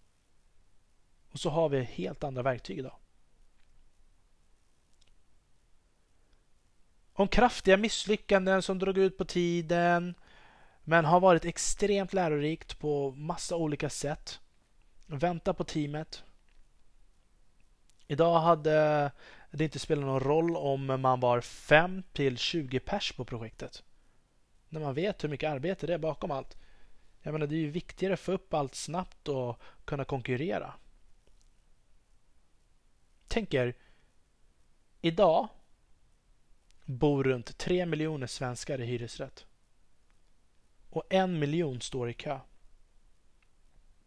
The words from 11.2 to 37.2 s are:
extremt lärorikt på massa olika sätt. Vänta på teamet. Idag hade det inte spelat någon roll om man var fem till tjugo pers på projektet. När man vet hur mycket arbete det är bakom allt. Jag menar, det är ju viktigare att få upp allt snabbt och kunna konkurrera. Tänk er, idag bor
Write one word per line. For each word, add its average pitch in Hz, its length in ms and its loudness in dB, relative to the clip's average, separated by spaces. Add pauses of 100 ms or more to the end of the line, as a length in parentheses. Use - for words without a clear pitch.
extremt 196 680 0
lärorikt 156 680 0
på 143 320 -2
massa 156 440 -6
olika 151 340 0
sätt. - 500 -8 (680)
Vänta 170 480 -2
på - 100 -6
teamet. 151 600 -6 (1800)
Idag 165 320 4
hade 151 720 4 (400)
det 151 120 -2
inte 151 160 -4
spelat 143 260 0
någon 135 140 0
roll 165 360 2
om 139 300 -2
man 131 340 2
var 120 220 4
fem 180 640 2 (100)
till 131 240 0
tjugo 131 420 -2
pers - 320 -4
på 123 140 -8
projektet. 117 580 -12 (840)
När 156 100 -10
man 143 140 -4
vet 185 300 -2
hur 151 60 -4
mycket 151 200 -4
arbete 151 380 -4
det 170 60 0
är 170 40 0
bakom 151 340 -4
allt. 135 260 -8 (640)
Jag 151 100 -8
menar, 151 160 -2
det 147 80 -4
är 165 40 0
ju 151 120 -2
viktigare 180 420 -4
att 165 60 -2
få - 120 -4
upp - 220 -4
allt 143 220 -2
snabbt - 520 -8
och 127 340 -4 (240)
kunna 139 200 -4
konkurrera. 135 680 -4 (2500)
Tänk 214 260 -2
er, 123 220 0 (1300)
idag 170 460 4 (1400)
bor 139 380 2